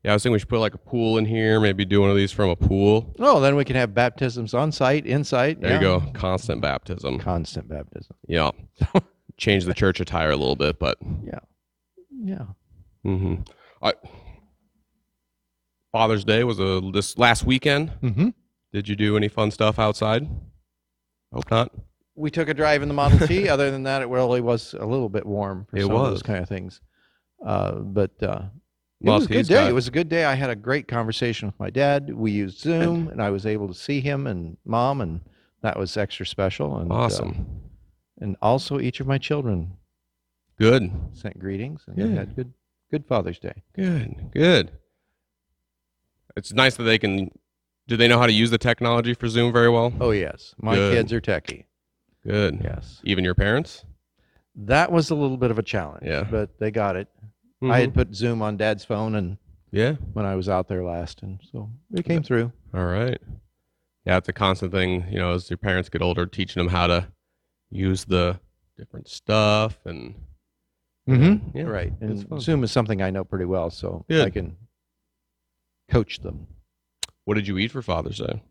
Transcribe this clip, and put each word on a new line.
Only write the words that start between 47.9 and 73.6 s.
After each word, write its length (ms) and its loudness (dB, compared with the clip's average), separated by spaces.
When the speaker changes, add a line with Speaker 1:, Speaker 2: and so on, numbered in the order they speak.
Speaker 1:
they 100 6
know 120 8
how 80 6
to 60 6
use 180 4
the 60 2
technology 560 2
for 140 -4
Zoom 240 2
very 180 6
well? 300 2
Speaker 2:
Oh, 120 2
yes. 460 -4
My 180 0
Speaker 1:
Good. 180 4
Speaker 2:
kids 200 0
are 80 -2
techie. 440 -4
Speaker 1:
Good. 400 0
Speaker 2:
Yes. 400 -8
Speaker 1:
Even 200 0
your 120 0
parents? 500 0
Speaker 2:
That 360 0
was 180 2
a 60 0
little 220 0
bit 140 2
of 80 0
a 40 -4
challenge, 420 -6
Speaker 1:
Yeah. 240 -2
Speaker 2:
but 300 -4
they 120 -2
got 240 0
it. 120 -6
I 180 4
had 100 4
Speaker 1:
Mm-hmm. 100 2
Speaker 2:
put 160 0
Zoom 260 -2
on 160 -2
Dad's 280 -2
phone 300 -2
and 220 -4
Speaker 1:
Yeah. 220 2
Speaker 2:
when 120 -2
I 100 -2
was 120 -2
out 220 0
there 140 -4
last, 400 -8
and 160 -12
so 180 -12
it 120 -4
came 160 0
Speaker 1:
Yeah. 20 -6
Speaker 2:
through. 280 0
Speaker 1:
All 120 -2
right. 340 -2
Yeah, 120 4
it's 120 0
a 40 -6
constant 380 0
thing, 400 0
you 80 -4
know, 140 0
as 160 -4
your 80 -6
parents 320 -2
get 120 -4
older, 240 0
teaching 380 -6
them 80 0
how 160 2
to 200 2
use 360 -2
the 340 0
different 320 -18
stuff 760 0
and 300 -12
Speaker 2:
Mm-hmm. 500 4
Speaker 1:
Yeah, 60 -6
Speaker 2:
Right. 280 -4
Speaker 1:
it's 200 -4
Speaker 2:
And 80 -16
Speaker 1:
fun. 100 -8
Speaker 2:
Zoom 240 0
is 80 -2
something 300 0
I 80 0
know 140 -4
pretty 220 -4
well, 260 -2